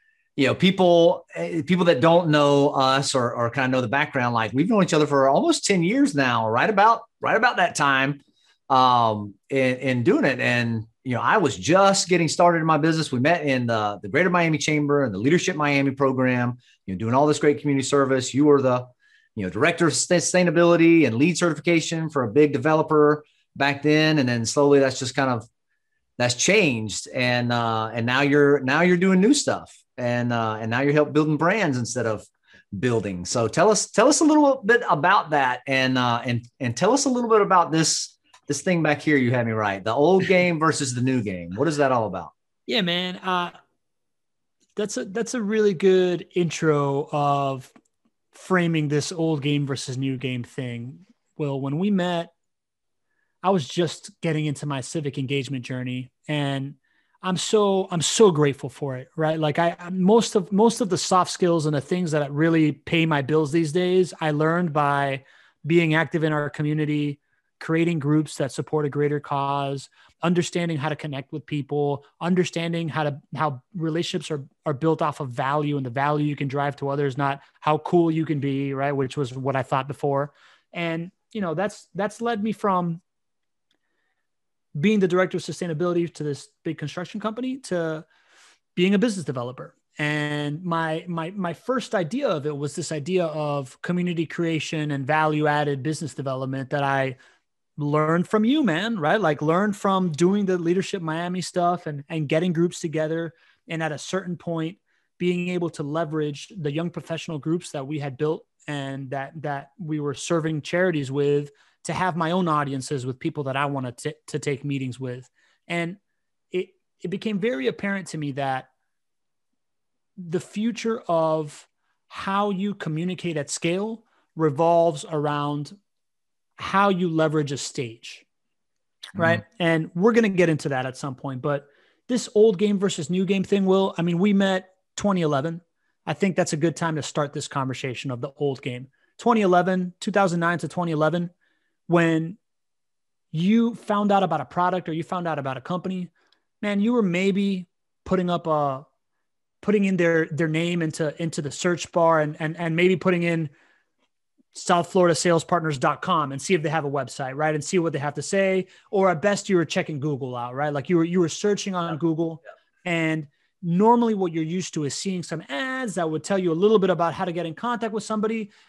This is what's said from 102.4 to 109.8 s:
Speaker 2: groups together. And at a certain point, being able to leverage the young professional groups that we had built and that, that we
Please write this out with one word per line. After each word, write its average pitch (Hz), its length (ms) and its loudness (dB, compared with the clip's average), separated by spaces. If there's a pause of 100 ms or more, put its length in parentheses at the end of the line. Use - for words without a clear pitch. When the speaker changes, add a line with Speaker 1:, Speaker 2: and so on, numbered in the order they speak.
Speaker 2:
groups 170 260 0
together. 156 540 -4 (360)
And 165 140 -6
at 156 80 -2
a 143 60 -8
certain 180 400 -6
point, 165 400 -6 (400)
being 180 320 -2
able 175 220 -2
to 160 120 -12
leverage 151 720 -4
the 151 160 -6
young 165 200 -4
professional 160 480 -10
groups 160 320 -4
that 139 160 -10
we 151 120 -8
had 139 200 -8
built 156 260 -4 (240)
and 139 420 -8
that, 139 300 -8
that 143 380 -8
we 151 200 -6